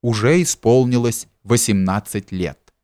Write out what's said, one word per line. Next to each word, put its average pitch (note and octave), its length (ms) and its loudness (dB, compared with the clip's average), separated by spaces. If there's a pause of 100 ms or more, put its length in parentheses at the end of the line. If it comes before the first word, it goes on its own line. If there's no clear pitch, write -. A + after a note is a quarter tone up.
уже A#2+ 400 0
исполнилось B2 840 0 (160)
восемнадцать G2 880 -2
лет. F2 340 -6 (200)